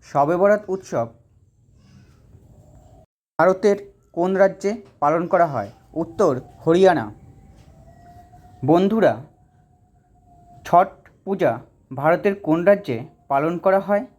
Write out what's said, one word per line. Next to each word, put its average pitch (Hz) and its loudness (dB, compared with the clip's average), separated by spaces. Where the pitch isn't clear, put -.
শবে 147 0
বরাত 202 2
উৎসব 180 -6
ভারতের 185 2
কোন 175 -2
রাজ্যে 190 0
পালন 156 0
করা 170 2
হয়? 117 -6
উত্তর, 165 -2
হরিয়ানা। 170 2
বন্ধুরা, 180 2
ছট 185 4
পূজা 180 -2
ভারতের 175 0
কোন 156 0
রাজ্যে 175 2
পালন 147 -2
করা 190 0
হয়? 202 -4